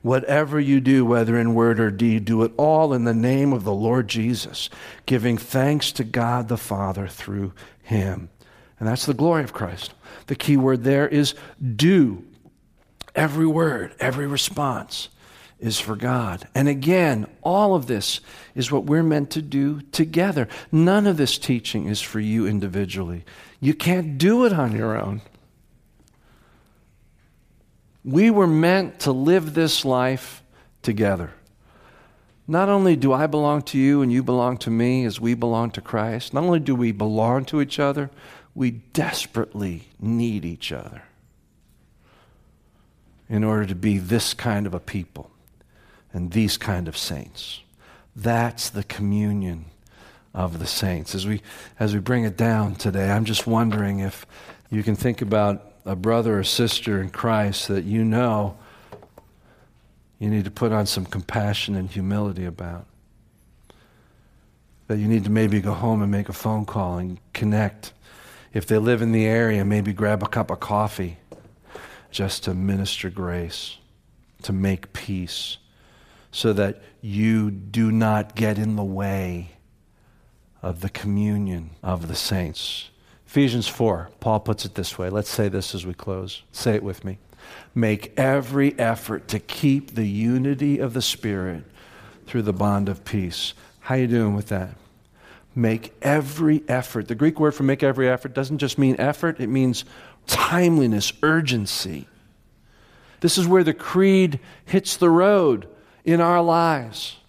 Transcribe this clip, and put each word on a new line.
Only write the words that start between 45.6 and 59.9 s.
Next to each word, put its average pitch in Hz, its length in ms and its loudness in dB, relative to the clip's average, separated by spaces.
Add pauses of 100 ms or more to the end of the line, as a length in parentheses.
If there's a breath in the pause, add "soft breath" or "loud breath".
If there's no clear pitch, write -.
and 87 180 -6
these 107 260 0
kind 90 300 -4
of - 100 -10
saints. - 600 -10 (540 soft breath)
That's 117 540 -2
the 98 160 -8
communion 101 800 -2 (720 soft breath)
of 87 240 -4
the 73 80 -6
saints. 90 480 -4
As 95 120 -6
we, 104 140 -4 (400 loud breath)
as 104 140 0
we 104 60 0
bring 120 240 0
it 101 120 -4
down 110 380 0
today, 98 360 -2
I'm 110 140 2
just 107 220 -2
wondering 107 540 0
if - 260 -8 (440 loud breath)
you 107 120 -2
can 107 120 0
think 123 280 -2
about 101 400 2 (240)
a 95 100 -4
brother 110 420 2
or 98 60 -2
sister 107 560 0
in 95 80 -4
Christ 107 600 -2
that 98 160 -2
you 110 200 0
know 110 520 0 (1600 loud breath)